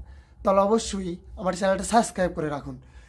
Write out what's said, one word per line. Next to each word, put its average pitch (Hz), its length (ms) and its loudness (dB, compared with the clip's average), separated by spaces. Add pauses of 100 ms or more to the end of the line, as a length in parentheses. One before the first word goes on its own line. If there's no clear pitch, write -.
(440)
তাহলে 196 160 4
অবশ্যই 196 560 0 (220)
আমার 185 160 -2
চ্যানেলটা 190 300 0
সাবস্ক্রাইব 185 500 2
করে 156 160 -2
রাখুন, 139 320 -8 (280)